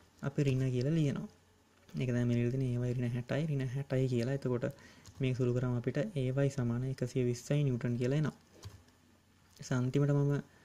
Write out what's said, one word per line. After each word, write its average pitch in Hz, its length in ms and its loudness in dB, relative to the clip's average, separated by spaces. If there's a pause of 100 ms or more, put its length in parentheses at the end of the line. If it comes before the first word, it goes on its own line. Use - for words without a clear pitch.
(220)
අපි 143 200 -2
ඍණ 131 280 2
කියලා 127 240 0
ලියනවා. 156 340 0 (600)
ඒක 135 220 -4
තමයි 120 140 2
මේ 120 120 2
ලියලා 120 160 2
තියෙන 135 160 -2
ඒ 120 120 0
වයි 123 140 0
ඍණ 123 180 -2
හැටයි, 127 340 -2
ඍණ 139 220 -2
හැටයි 131 400 0
කියලා. 123 260 0
එතකොට 127 300 -2 (500)
මේක 131 220 0
සුළු 123 180 2
කරාම 123 220 0
අපිට 123 220 -2 (140)
ඒ 127 200 -2
වයි 139 180 2
සමාන 120 340 -2
එකසිය 131 400 -2
විස්සයි 123 380 0
නිව්ටන් 123 340 0
කියලා 123 220 0
එනවා. 151 180 -2 (1080)
ඊට - 140 -20
පස්සේ - 160 -2
අන්තිමට 139 360 2
මම, 143 200 4 (320)